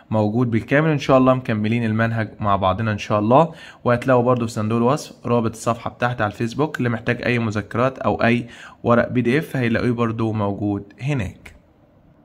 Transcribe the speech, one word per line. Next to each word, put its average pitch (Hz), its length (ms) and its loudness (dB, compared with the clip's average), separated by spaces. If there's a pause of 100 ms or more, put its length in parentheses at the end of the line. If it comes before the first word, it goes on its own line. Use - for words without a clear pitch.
(100)
موجود 110 400 2
بالكامل. 135 400 2
إن 147 80 0
شاء 135 200 4
الله 131 160 6
مكملين 117 500 -2
المنهج 113 460 0 (100)
مع 101 160 2
بعضنا 98 360 0
إن 101 60 -4
شاء 107 200 -2
الله، 135 340 4 (320)
وهتلاقوا 120 380 2
برضو 120 240 2
في 110 60 -8
صندوق 110 260 -2
الوصف 127 480 -2
رابط 117 240 0
الصفحة 113 400 -4
بتاعتي 123 320 -4
على 104 100 -2
الفيسبوك، 120 460 -4
اللي 123 100 0
محتاج 117 340 -2
أي 120 160 0
مذكرات 113 600 -2
أو - 240 0
أي 120 240 2 (360)
ورق 117 260 2
بي 120 120 0
دي 120 180 2
إف 160 180 -6
هيلاقيه 117 340 0
برضو 113 420 -2
موجود 101 600 -2 (100)
هناك. 123 520 -6 (720)